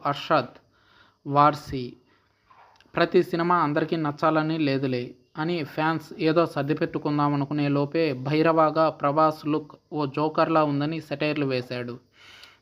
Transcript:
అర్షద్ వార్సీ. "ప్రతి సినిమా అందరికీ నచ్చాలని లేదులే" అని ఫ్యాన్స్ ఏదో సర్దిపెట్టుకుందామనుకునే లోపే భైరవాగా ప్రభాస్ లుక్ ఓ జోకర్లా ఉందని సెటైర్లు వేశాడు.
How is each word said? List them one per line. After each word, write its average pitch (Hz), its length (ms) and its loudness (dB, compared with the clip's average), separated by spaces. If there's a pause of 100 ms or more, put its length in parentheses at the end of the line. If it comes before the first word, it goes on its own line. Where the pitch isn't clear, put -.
అర్షద్ 139 540 -2 (680)
వార్సీ. 143 640 2 (1040)
"ప్రతి 170 280 4
సినిమా 175 340 0
అందరికీ 160 380 0
నచ్చాలని 156 600 0
లేదులే" 135 580 -2 (220)
అని 165 260 -4
ఫ్యాన్స్ 156 560 -4
ఏదో 160 260 2
సర్దిపెట్టుకుందామనుకునే 147 1200 -2
లోపే 143 460 0
భైరవాగా 156 760 2
ప్రభాస్ 156 580 0
లుక్ 151 240 -4 (220)
ఓ 151 120 -2
జోకర్లా 156 580 0
ఉందని 147 380 -2
సెటైర్లు 147 440 -2
వేశాడు. 123 540 -6 (640)